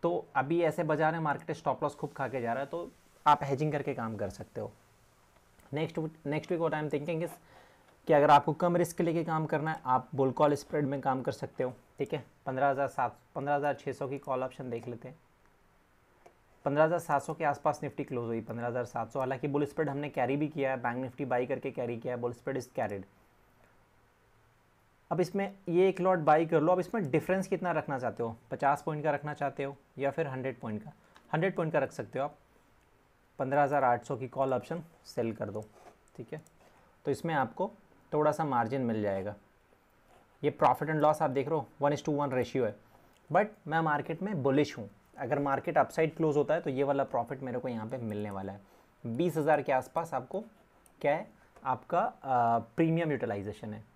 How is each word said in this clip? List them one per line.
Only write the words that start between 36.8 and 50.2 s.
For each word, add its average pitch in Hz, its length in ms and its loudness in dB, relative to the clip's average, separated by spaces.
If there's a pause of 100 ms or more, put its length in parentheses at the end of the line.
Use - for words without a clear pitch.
तो 147 60 0
इसमें 165 220 -2
आपको 151 380 0 (420)
थोड़ा 151 180 4
सा 156 120 0
मार्जिन 131 380 0
मिल 113 200 0
जाएगा। 101 340 -2 (1080)
ये 170 200 0
profit 147 260 4
and 156 120 2
loss 151 200 4
आप 151 80 2
देख 135 180 0
रहे 156 120 0
हो, - 80 -8 (140)
one 143 140 4
is 139 100 -6
to 151 100 0
one 143 180 -2
ratio 123 320 0
है, 104 100 -2 (560)
but 196 160 4 (200)
मैं 160 140 0
मार्केट 160 400 -2
में 185 220 -4
बुलिश 139 340 2
हूँ। 104 120 -12 (280)
अगर 139 220 -2
मार्केट 143 380 0
अपसाइड 160 380 2
क्लोज 156 220 2
होता 147 160 2
है 170 80 0
तो 160 80 -4
ये 131 140 0
वाला 139 200 2
प्रॉफिट 127 380 -4
मेरे 127 180 -4
को 123 80 -6
यहाँ 113 200 -6
पे 131 100 -8
मिलने 104 340 -4
वाला 98 220 -8
है। 101 80 -14 (440)
बीस 143 320 0
हज़ार 151 240 4
के 139 100 -2
आसपास 131 420 -2
आपको 139 280 -6 (600)